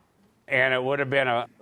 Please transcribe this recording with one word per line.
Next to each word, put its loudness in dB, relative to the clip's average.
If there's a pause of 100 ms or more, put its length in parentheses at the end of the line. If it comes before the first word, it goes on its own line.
(480)
And 2
it 0
would -2
have -4
been 0
a, 0 (140)